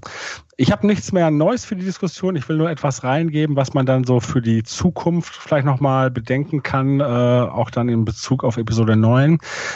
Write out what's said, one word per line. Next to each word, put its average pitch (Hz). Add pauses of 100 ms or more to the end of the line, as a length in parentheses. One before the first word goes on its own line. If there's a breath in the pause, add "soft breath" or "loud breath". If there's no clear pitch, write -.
(560 loud breath)
Ich 135
habe 208
nichts 208
mehr 170
Neues 165
für 208
die 185
Diskussion. 185
Ich 135
will 156
nur 160
etwas 147
reingeben, 151
was 135
man 131
dann 131
so 123
für -
die 113
Zukunft -
vielleicht 143
nochmal 131
bedenken 131
kann, 139
äh, 143
auch 120
dann 120
in 113
Bezug -
auf 117
Episode 113
neun. 131 (360 loud breath)